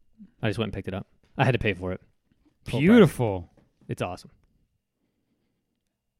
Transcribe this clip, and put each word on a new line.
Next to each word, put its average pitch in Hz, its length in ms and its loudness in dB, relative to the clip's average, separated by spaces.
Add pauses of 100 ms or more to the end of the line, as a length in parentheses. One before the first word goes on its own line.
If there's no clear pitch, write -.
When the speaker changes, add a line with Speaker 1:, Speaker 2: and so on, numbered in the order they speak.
(400)
Speaker 1:
I 117 60 -4
just 107 140 -4
went 110 80 -4
and 98 40 -10
picked 95 140 -12
it 92 80 -10
up. 98 140 -10 (280)
I 139 80 2
had 127 100 4
to 113 40 -2
pay 101 160 -2
for 90 160 -8
it. 90 100 -10 (640)
Full 123 120 -6
price. 147 100 4
Speaker 2:
Beautiful. 127 640 4 (380)
Speaker 1:
It's - 120 -8
awesome. 90 300 -10 (1900)